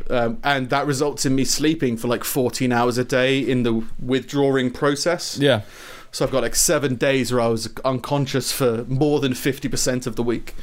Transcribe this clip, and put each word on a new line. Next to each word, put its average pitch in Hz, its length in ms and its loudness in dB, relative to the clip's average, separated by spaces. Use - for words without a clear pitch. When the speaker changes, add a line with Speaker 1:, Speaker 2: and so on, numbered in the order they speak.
Speaker 1:
um, 117 340 0
and 135 280 0
that 139 160 0
results 147 400 0
in 131 80 2
me 135 100 2
sleeping 135 540 0
for, 120 100 -4
like, 120 160 -2
fourteen 123 480 0
hours 120 240 2
a 123 80 2
day 131 360 2
in 123 220 0
the 113 220 2
withdrawing 131 680 2
process. 147 680 -2
Speaker 2:
Yeah. 139 240 4
Speaker 1:
So - 120 -2
I've - 80 0
got, 127 120 2
like, 117 120 -2
seven 139 380 2
days 131 360 2
where 123 120 2
I 117 60 2
was 113 200 -2
unconscious 135 680 0
for 120 360 0
more 143 320 2
than 131 140 0
fifty 135 340 -2
percent 127 380 0
of 113 100 -6
the 120 60 0
week. 120 400 -4